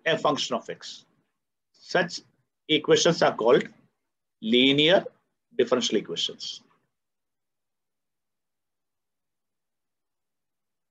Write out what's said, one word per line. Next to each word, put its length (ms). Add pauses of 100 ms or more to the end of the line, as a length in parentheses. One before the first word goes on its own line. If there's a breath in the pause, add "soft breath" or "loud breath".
a 120
function 380
of 140
x. 360 (680)
Such 500 (480)
equations 520
are 140
called 280 (800)
linear 640 (540)
differential 400
equations. 640 (4000)